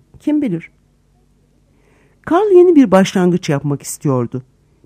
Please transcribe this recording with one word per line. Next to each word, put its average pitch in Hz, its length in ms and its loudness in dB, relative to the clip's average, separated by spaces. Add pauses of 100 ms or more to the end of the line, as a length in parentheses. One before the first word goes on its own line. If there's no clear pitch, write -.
(200)
Kim 302 220 -4
bilir? 175 300 -8 (1500)
Karl 381 340 0
yeni 359 200 6
bir 254 160 4
başlangıç 185 580 0
yapmak 143 320 -4
istiyordu. 127 600 -6 (420)